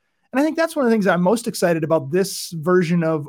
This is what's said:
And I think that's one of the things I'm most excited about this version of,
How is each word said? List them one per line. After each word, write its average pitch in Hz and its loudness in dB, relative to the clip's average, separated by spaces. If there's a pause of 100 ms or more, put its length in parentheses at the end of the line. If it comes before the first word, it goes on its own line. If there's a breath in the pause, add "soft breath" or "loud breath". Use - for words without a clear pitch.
(320)
And 247 -2
I 285 2
think 311 0
that's 330 -2
one 269 0
of 226 2
the 226 4
things 196 0
I'm 175 2
most 214 2
excited 170 0
about 147 0
this 185 -2
version 170 2
of, 160 -2